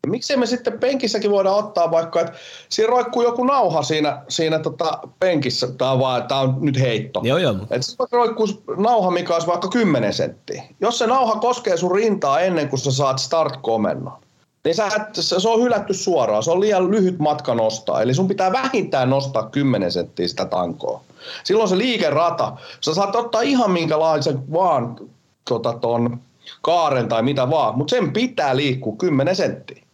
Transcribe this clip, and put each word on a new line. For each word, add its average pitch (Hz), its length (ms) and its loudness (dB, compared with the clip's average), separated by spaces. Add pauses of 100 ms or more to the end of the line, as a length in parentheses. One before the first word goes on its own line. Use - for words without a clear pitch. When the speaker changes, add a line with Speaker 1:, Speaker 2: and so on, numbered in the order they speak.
Speaker 1:
Miksei 254 300 -2
me 247 100 2
sitten 226 340 -2
penkissäkin 240 500 0
voida 196 220 4
ottaa 202 380 0
vaikka, 165 300 0
että - 120 -2 (360)
siinä 220 220 2
roikkuu 240 320 2
joku 240 220 2
nauha 208 380 2
siinä, 151 460 -2
siinä 160 300 0
tota 160 400 -4 (220)
penkissä, 139 480 0 (100)
tää 127 140 0
on 127 80 2
vaan, 127 220 0
tää 139 180 -2
on 131 200 0
nyt 131 200 0
heitto. 110 440 0
Speaker 2:
Joo, 135 140 2
joo. 131 180 2 (140)
Speaker 1:
Et 123 120 -2
sit - 160 -10
vaikka 247 180 -2
roikkuu 226 300 2 (300)
nauha, 185 340 2
mikä 175 240 0
olisi 160 120 0
vaikka 175 220 -2
kymmenen 143 440 2
senttiä. - 500 -6 (180)
Jos 233 180 0
se 233 80 2
nauha 240 340 2
koskee 233 360 0
sun 175 200 0
rintaa 185 440 2
ennen 170 280 0
kuin 131 120 -2
sä 139 120 0
saat 131 260 0
start-komennon, 113 920 -2 (520)
niin 165 100 2
sä 214 120 2
et, 214 280 -4
se, - 260 -2
se 208 80 0
on 226 140 4
hylätty 208 320 0
suoraan, 117 480 2
se 156 80 0
on 185 100 2
liian 190 300 2
lyhyt 185 280 2
matka 147 360 0
nostaa. 110 480 0
Eli 123 120 2
sun 185 140 2
pitää 190 240 0
vähintään 233 580 0
nostaa 135 400 0
kymmenen 110 420 0
senttiä 87 360 -4
sitä 92 160 -6
tankoa. - 560 -4 (440)
Silloin 208 240 2
se 185 100 2
liikerata, 175 720 0 (280)
sä 156 140 -2
saat 196 220 0
ottaa 233 240 0
ihan 247 300 2
minkälaisen 156 800 0
vaan, 151 440 0 (520)
tota, 120 240 -2
ton 117 480 -2 (420)
kaaren 147 460 2
tai 113 140 2
mitä 131 280 0
vaan, 123 280 2
mut 147 100 -2
sen 202 240 0
pitää 170 440 0
liikkua 131 420 -2
kymmenen 170 380 0
senttiä. - 580 -6